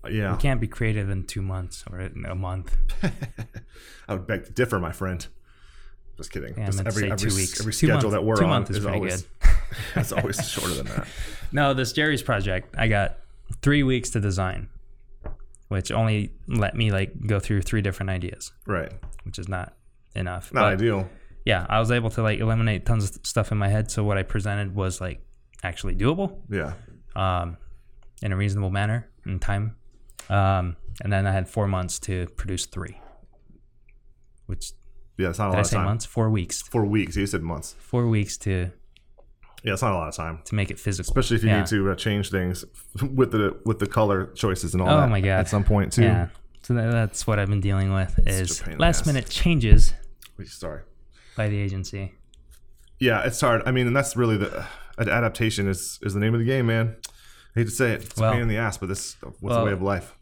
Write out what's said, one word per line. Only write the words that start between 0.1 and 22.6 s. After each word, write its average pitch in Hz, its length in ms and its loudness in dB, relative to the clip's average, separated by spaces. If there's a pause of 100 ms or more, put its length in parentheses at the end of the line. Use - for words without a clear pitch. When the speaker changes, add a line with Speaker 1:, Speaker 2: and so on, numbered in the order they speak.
Speaker 2:
You 90 60 -2
can't 131 240 2
be 110 60 -2
creative 107 420 -2
in 95 160 -4
two - 160 -6
months 92 500 -8
or 90 80 -12
in - 240 -10
a 92 100 -8
month. 92 440 -2 (680)
Speaker 1:
<laughs> - 640 -18
I 104 60 -4
would 95 120 -6
beg 101 200 -4
to - 80 -18
differ, 117 260 0
my 82 140 -4
friend. 92 340 -6 (880)
Just - 160 -14
kidding. 65 240 -10
Speaker 2:
Yeah, 107 80 -6
I - 40 -4
Speaker 1:
Just 98 100 0
Speaker 2:
meant 95 80 -2
to 113 80 -2
Speaker 1:
every, 107 80 0
Speaker 2:
say 101 100 0
Speaker 1:
every 107 60 -2
Speaker 2:
two 101 100 -2
Speaker 1:
s-, 95 80 2
Speaker 2:
weeks. 95 240 -2
Speaker 1:
every 110 140 -4
Speaker 2:
Two - 40 -4
Speaker 1:
schedule 156 180 4
Speaker 2:
months, 113 180 2
Speaker 1:
that 98 100 0
we're 110 140 2
Speaker 2:
two 95 80 4
Speaker 1:
on 82 40 4
Speaker 2:
months - 200 2
is - 80 -2
Speaker 1:
is 101 80 -2
Speaker 2:
pretty 95 120 -2
Speaker 1:
always, 92 260 -2
Speaker 2:
good. - 280 8 (160)
Speaker 1:
<laughs> - 300 -8
it's 117 160 0
always - 360 -2
shorter - 240 -2
than 69 140 -4
that. - 180 -4 (240)
Speaker 2:
<laughs> - 220 -6
No, 139 220 2
this 127 180 0
Jerry's 151 320 2
project, 95 540 0
I 113 100 2
got 101 300 2 (440)
three 143 220 4
weeks 127 280 0
to 113 100 0
design, 92 480 -2 (960)
which 95 240 -2
only 110 400 0 (160)
let 107 300 0
me, 113 140 2
like, 98 360 -2
go 104 140 2
through 101 220 0
three 107 180 0
different 95 280 -2
ideas. 90 440 -6 (120)
Speaker 1:
Right. 90 280 -4 (320)
Speaker 2:
Which - 120 -10
is 92 120 -10
not 92 260 -8 (400)
enough. 90 380 -6
Speaker 1:
Not 127 80 4
Speaker 2:
But 104 140 6
Speaker 1:
ideal. 98 340 0 (340)
Speaker 2:
yeah, 92 240 2
I 107 140 2
was 113 100 2
able 117 200 2
to, 117 120 -2
like, 107 160 2
eliminate 110 460 0